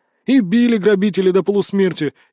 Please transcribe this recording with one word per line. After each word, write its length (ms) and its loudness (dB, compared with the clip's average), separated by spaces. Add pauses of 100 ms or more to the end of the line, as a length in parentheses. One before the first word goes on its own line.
(260)
И 140 2
били 380 0
грабители 540 0
до 120 0
полусмерти, 680 -2 (200)